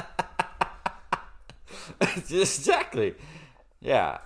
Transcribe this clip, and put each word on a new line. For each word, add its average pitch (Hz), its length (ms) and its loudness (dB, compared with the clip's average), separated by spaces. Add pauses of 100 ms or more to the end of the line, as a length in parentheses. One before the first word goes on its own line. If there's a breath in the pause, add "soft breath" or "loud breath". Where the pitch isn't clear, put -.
(2250 loud breath)
Exactly. 147 840 2 (640 loud breath)
Yeah, 101 460 4